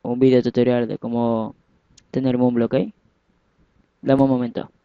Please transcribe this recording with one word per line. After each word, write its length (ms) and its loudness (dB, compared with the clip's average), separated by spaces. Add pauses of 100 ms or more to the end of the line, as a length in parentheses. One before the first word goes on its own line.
un 160 -6
video 240 4
tutorial 440 0
de 120 -8
cómo 560 -4 (560)
tener 260 -2
Mumble, 300 2
¿ok? 80 -4 (1300)
Dame 200 2
un 60 2
momento. 420 -4 (140)